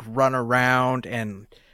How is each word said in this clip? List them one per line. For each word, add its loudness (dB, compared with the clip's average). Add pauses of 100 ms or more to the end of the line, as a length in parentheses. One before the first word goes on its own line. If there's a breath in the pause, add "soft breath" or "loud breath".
run 2
around 2
and -8 (260 soft breath)